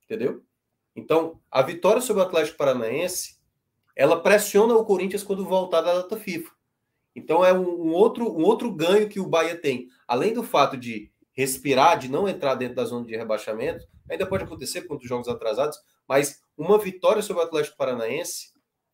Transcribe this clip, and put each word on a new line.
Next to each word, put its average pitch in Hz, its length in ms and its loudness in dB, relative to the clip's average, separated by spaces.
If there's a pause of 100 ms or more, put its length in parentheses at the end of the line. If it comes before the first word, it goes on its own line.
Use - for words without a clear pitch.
entendeu? 113 380 -6 (520)
Então, 160 460 -2 (100)
a 131 120 2
vitória 180 380 2
sobre 202 220 0
o 180 40 2
Atlético 156 320 -2
Paranaense, 135 800 -2 (580)
ela 160 260 4
pressiona 202 540 4
o 226 100 6
Corinthians 196 380 0
quando 190 220 -4
voltar 180 380 0
da 175 120 2
data 180 220 -4
fifa. - 340 -10 (640)
Então, 156 300 2
é 185 80 8
um, 175 360 0
um 160 40 0
outro, 226 380 4
um 156 140 -2
outro 233 280 2
ganho 185 360 2
que 202 120 -10
o 180 60 -4
Bahia 165 300 0
tem. 135 320 -4 (180)
Além 143 280 0
do 240 80 -6
fato 139 340 2
de 117 340 -12 (220)
respirar, 135 680 2
de 127 120 -10
não 180 180 -2
entrar 143 260 -2
dentro 123 220 -6
da 123 80 -2
zona 120 220 -8
de 110 100 -10
rebaixamento, 113 720 -6 (220)
ainda 175 180 -4
pode 185 180 -4
acontecer 160 380 -10
com 147 140 -12
os 131 120 -14
jogos 120 200 -6
atrasados, 117 500 -4 (280)
mas 139 360 0 (140)
uma 180 220 2
vitória 190 440 0
sobre 175 200 -2
o 160 40 0
Atlético 151 300 -4
Paranaense, 127 800 -6 (400)